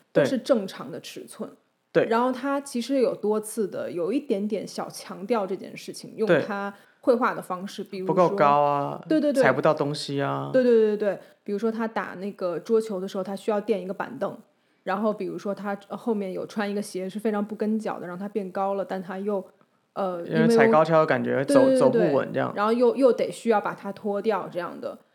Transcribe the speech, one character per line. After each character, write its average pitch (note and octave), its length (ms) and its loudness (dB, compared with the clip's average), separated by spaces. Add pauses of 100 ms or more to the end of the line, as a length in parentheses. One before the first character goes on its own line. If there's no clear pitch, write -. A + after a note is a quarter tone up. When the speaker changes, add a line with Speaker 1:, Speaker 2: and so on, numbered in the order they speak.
(120)
Speaker 1:
对。 D#3 120 6
Speaker 2:
都 - 60 2
是 C4 80 0
正 A#3 300 2
常 D3 240 -12
的 B2+ 80 -10
尺 - 260 -14
寸。 - 240 -14 (420)
Speaker 1:
对。 - 140 4
Speaker 2:
然 A3+ 160 2
后 B3+ 100 2
他 C#4 300 -4
其 B3 180 -8
实 B3+ 220 0
有 E3+ 140 2
多 G#3 240 0
次 G#3 280 -4
的 A#2 240 -8
有 E3+ 220 -2
一 C#4+ 60 0
点 G#3 280 -2
点 G#3 200 -4
小 - 200 -8
强 F3+ 380 -14
调 G#3 220 -2
这 F#3+ 80 -6
件 C#3 200 -12
事 - 160 -14
情， - 200 -16
Speaker 1:
对。 - 80 -12
Speaker 2:
用 F3 260 2
他 G3+ 260 -6 (300)
绘 B3 140 4
画 A3+ 180 0
的 F3+ 80 -8
方 F#3 260 -10
式， G3+ 160 -12
比 G3+ 140 -12
如 F#3 80 -8
说 E3 80 0
Speaker 1:
不 F3+ 80 4
够 E3+ 140 4
高 D3 260 6
啊， C#3+ 480 0
Speaker 2:
对， D#4 100 2
对， C#4+ 140 2
对。 C4 80 4
Speaker 1:
踩 C3+ 100 8
不 B2 80 -2
到 D#3 140 4
东 D3 220 -2
西 C#3 260 -4
啊。 C#3 320 -2
Speaker 2:
对， C4 80 6
对， B3 100 4
对， G#3+ 260 4
对， G3+ 180 0
对。 - 40 -12 (240)
比 G3+ 80 -8
如 G3+ 60 -2
说 A3+ 140 0
他 A3+ 160 -4
打 G#3 320 -6
那 G3 140 -8
个 F3+ 260 -4
桌 A3 200 2
球 G#3+ 220 -4
的 F#3+ 60 -6
时 G3 100 -8
候， F#3+ 60 -4
他 G3 120 -6
需 - 140 -4
要 G#3 100 0
垫 G3+ 220 -2
一 F3+ 60 -8
个 G3 40 -6
板 - 280 -8
凳。 E3+ 180 -6 (460)
然 G3 180 -2
后 G#3+ 120 2
比 G3 140 -6
如 E3 120 -8
说 G3+ 160 -4
他， G3+ 180 -6 (140)
呃， G3+ 80 -10
后 A3+ 180 -4
面 F#3+ 200 -4
有 F3+ 120 -6
穿 G#3 240 -4
一 G3+ 60 -4
个 G3+ 60 -2
鞋 F#3 280 -8
是 G#3 80 -10
非 G#3+ 140 -2
常 G#3 140 -2
不 G#3 100 -8
跟 G#3+ 240 -2
脚 G#3 220 -6
的， F3+ 40 -8
让 F3+ 140 -10
他 G3+ 80 -8
变 G3+ 240 -6
高 G3 220 -2
了， G3 100 -2
但 F#3+ 180 -6
他 F#3+ 160 -10
又， G3 240 -2 (520)
呃， F#3 340 -4
Speaker 1:
因 - 60 -4
为 A3+ 120 6
踩 A3+ 220 6
高 D#3 160 6
跷 D#3+ 160 4
的 D#3 60 4
感 B2+ 180 2
觉， A#2+ 60 -2
Speaker 2:
因 B2 80 0
为 - 20 2
我 C#3 60 0
Speaker 1:
走， C#4 160 6
Speaker 2:
对， C4+ 40 6
对， C4 120 6
对， - 0 -
对。 - 20 4
Speaker 1:
走 - 100 6
不 - 280 4
稳 - 160 -2
这 - 40 -2
样。 C3 160 0
Speaker 2:
然 G#3 120 0
后 A3+ 80 2
又， A#3+ 200 4
又 A#3+ 200 6
得 F3 180 -2
需 - 180 -2
要 G#3 120 4
把 F3 120 -4
它 G3 200 -10
脱 G3+ 280 -4
掉 G3 280 -2
这 - 100 -8
样 E3+ 220 -8
的。 G2+ 180 -8 (160)